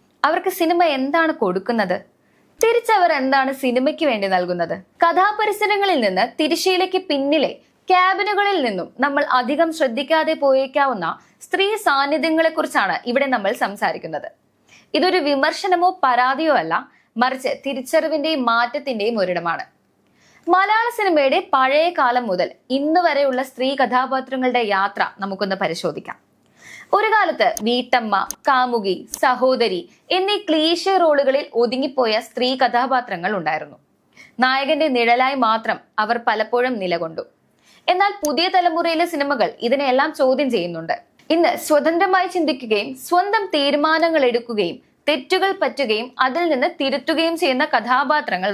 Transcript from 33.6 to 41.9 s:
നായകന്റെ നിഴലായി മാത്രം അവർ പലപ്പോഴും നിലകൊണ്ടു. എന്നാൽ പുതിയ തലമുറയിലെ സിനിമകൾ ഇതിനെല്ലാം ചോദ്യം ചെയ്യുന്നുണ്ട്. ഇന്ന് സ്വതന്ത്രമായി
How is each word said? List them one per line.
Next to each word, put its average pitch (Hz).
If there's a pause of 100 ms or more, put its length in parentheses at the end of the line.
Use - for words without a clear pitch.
നായകന്റെ 277
നിഴലായി 247
മാത്രം 226 (260)
അവർ 233
പലപ്പോഴും 240
നിലകൊണ്ടു. 170 (680)
എന്നാൽ 392 (120)
പുതിയ 302
തലമുറയിലെ 339
സിനിമകൾ 277 (200)
ഇതിനെല്ലാം 277 (100)
ചോദ്യം 262
ചെയ്യുന്നുണ്ട്. 170 (380)
ഇന്ന് 330 (160)
സ്വതന്ത്രമായി 339